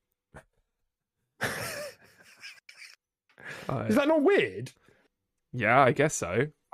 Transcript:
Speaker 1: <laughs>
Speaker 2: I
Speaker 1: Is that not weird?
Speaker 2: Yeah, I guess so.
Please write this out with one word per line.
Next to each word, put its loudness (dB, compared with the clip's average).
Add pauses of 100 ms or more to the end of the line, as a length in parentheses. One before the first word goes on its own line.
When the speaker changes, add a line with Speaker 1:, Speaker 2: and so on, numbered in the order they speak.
(1400)
Speaker 1:
<laughs> -6 (2250)
Speaker 2:
I -4
Speaker 1:
Is 0
that 4
not 4
weird? 2 (840)
Speaker 2:
Yeah, 4
I 6
guess 0
so. -2 (260)